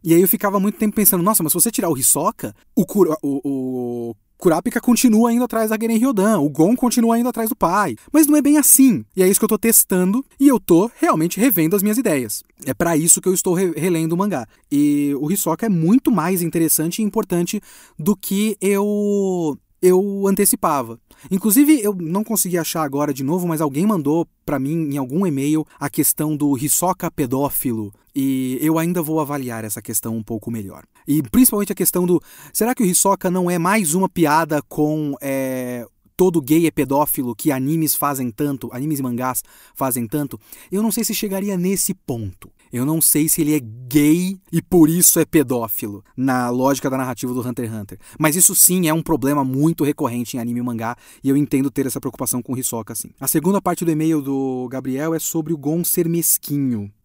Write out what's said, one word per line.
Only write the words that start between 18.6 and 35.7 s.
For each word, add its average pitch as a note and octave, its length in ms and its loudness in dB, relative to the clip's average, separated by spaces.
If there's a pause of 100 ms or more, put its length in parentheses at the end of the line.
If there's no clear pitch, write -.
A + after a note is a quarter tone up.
eu, G3+ 960 0 (240)
eu G3 460 4
antecipava. D#3+ 760 0 (300)
Inclusive, A#3 520 4
eu G3+ 120 0
não F3 280 -4
consegui F#3 360 -2
achar D#3+ 240 -2
agora C#3+ 320 -2
de C3+ 100 -6
novo, F3 240 -2
mas D#3+ 140 -2
alguém D3+ 240 0
mandou D#3+ 420 0 (160)
pra D3 140 -2
mim C#3+ 360 -2
em D3 40 -4
algum C#3+ 280 -2
e-mail D3+ 400 0 (140)
a C#3+ 80 -6
questão D#3 480 -2
do C#3 220 0
Hisoka F3 520 -2
pedófilo. B2+ 800 -4 (260)
E C3 440 -2
eu D#3+ 180 2
ainda E3+ 240 -2
vou D#3 160 -2
avaliar C3 460 -6
essa A2 180 -8
questão A2+ 340 -6
um A2 60 -6
pouco A2+ 280 -8
melhor. G2 340 -10 (220)
E D3+ 140 2
principalmente G#3 520 2
a - 20 -4
questão F3+ 320 0
do, F3 160 2 (300)
será A#3 220 -2
que - 80 -2
o F#3+ 40 4
Hisoka F#3+ 420 0
não F3+ 220 0
é F3 80 0
mais F3 360 0
uma F#3+ 140 2
piada D#3 540 2
com, D3+ 580 -2
é, C3 640 -6 (320)